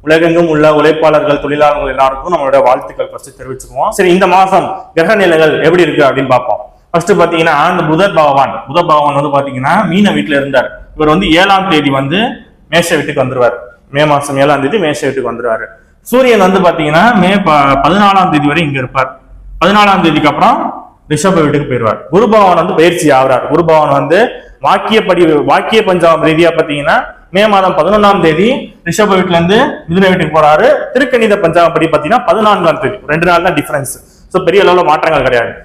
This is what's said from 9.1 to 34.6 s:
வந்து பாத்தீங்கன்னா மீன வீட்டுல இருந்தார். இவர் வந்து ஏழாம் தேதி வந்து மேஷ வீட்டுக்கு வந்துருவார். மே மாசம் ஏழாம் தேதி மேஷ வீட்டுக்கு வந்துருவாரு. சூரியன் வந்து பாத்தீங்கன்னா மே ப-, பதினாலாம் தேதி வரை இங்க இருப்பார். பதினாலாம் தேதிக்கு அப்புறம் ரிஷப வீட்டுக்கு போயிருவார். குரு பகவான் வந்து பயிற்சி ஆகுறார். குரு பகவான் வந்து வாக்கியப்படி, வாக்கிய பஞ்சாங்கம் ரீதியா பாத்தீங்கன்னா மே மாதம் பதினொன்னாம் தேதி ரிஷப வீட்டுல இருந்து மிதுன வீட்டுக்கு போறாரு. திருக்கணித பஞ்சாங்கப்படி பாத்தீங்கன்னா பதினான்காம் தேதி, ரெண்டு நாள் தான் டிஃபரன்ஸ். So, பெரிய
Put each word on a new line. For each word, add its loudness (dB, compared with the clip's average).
வந்து -4
பாத்தீங்கன்னா -2
மீன 0
வீட்டுல -2
இருந்தார். -2
இவர் 0
வந்து 0
ஏழாம் 0
தேதி 0
வந்து -2
மேஷ 0
வீட்டுக்கு -4
வந்துருவார். 0
மே 0
மாசம் -4
ஏழாம் 0
தேதி -2
மேஷ -4
வீட்டுக்கு -4
வந்துருவாரு. -6
சூரியன் 2
வந்து 2
பாத்தீங்கன்னா 0
மே 2
ப-, 2
பதினாலாம் 2
தேதி 0
வரை 0
இங்க -4
இருப்பார். -4
பதினாலாம் 2
தேதிக்கு 0
அப்புறம் 2
ரிஷப 0
வீட்டுக்கு -2
போயிருவார். -2
குரு 2
பகவான் 4
வந்து -4
பயிற்சி 2
ஆகுறார். 0
குரு 0
பகவான் 2
வந்து 0
வாக்கியப்படி, 0
வாக்கிய 0
பஞ்சாங்கம் 2
ரீதியா 2
பாத்தீங்கன்னா -2
மே 2
மாதம் 0
பதினொன்னாம் 2
தேதி 2
ரிஷப 0
வீட்டுல 0
இருந்து 2
மிதுன 2
வீட்டுக்கு -2
போறாரு. 4
திருக்கணித 0
பஞ்சாங்கப்படி 0
பாத்தீங்கன்னா -2
பதினான்காம் 0
தேதி, -4
ரெண்டு 0
நாள் 2
தான் -2
டிஃபரன்ஸ். -8
So, 0
பெரிய 2